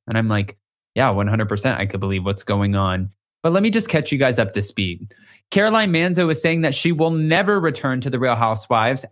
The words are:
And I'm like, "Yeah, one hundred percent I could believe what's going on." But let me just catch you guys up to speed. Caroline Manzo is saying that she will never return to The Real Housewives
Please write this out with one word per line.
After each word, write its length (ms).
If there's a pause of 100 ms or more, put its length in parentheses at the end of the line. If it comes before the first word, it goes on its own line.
And 80
I'm 100
like, 300 (360)
"Yeah, 180
one 160
hundred 200
percent 320
I 60
could 160
believe 240
what's 180
going 320
on." 340 (320)
But 120
let 100
me 60
just 180
catch 240
you 60
guys 220
up 140
to 80
speed. 520 (380)
Caroline 420
Manzo 360
is 120
saying 200
that 140
she 160
will 200
never 500
return 400
to 80
The 100
Real 160
Housewives 760